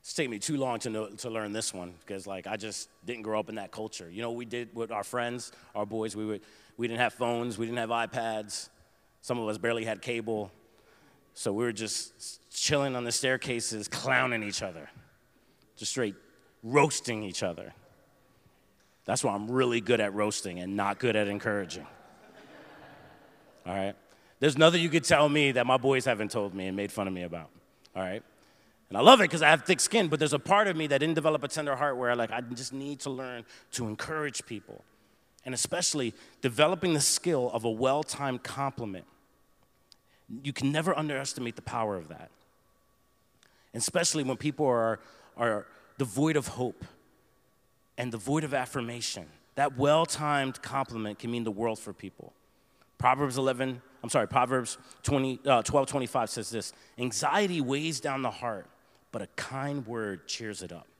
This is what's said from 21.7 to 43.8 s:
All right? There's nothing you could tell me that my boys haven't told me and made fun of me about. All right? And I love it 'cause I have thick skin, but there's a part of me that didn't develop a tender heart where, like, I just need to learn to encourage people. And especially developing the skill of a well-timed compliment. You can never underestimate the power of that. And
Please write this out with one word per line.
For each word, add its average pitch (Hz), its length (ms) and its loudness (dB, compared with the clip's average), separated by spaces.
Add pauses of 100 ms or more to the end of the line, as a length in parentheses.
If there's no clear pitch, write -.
All 90 80 -6
right? 98 220 -4 (420)
There's 143 180 4
nothing 165 260 8
you 170 60 2
could 151 160 2
tell 151 240 8
me 143 240 4
that 120 140 2
my 127 100 6
boys 131 300 4
haven't 110 240 0
told 101 240 -4
me 95 140 -4
and 95 80 -4
made 101 160 -2
fun 101 140 -2
of 95 60 -4
me 90 100 -6
about. 82 280 -10 (440)
All 95 80 -4
right? 95 200 -6 (680)
And 98 80 -6
I 110 60 4
love 226 180 12
it 190 80 4
'cause 160 140 0
I 147 80 8
have 156 140 6
thick 180 160 4
skin, 214 280 2
but 151 100 0
there's 143 140 2
a 147 60 2
part 202 300 4
of 180 80 -2
me 156 100 -2
that 139 120 2
didn't 160 180 2
develop 156 260 2
a 147 60 -4
tender 147 280 -4
heart 139 200 0
where, 123 180 2
like, 117 160 -2
I 117 100 -4
just 123 320 -8
need 139 280 -8
to 143 100 -6
learn 127 340 -8 (280)
to 117 160 -2
encourage 147 580 -4
people. - 380 -12 (600)
And 131 100 -6
especially 147 600 0 (260)
developing 156 540 4
the 147 60 2
skill 139 500 2
of 113 140 -2
a 117 60 4
well-timed 131 720 0
compliment. 117 640 -6 (1400)
You 135 120 -6
can 135 180 0
never 156 240 2
underestimate 131 600 -4
the - 60 -16
power 110 340 -2
of 80 120 -10
that. - 220 -16 (1400)
And 117 80 -4